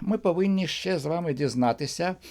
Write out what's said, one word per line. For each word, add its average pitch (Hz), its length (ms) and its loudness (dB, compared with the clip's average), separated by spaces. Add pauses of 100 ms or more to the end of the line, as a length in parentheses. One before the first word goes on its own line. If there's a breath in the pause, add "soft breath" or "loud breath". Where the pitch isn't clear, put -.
ми 214 180 0
повинні 190 480 2
ще 180 320 -2
з 139 60 -4
вами 160 300 -2
дізнатися 131 840 0 (140 loud breath)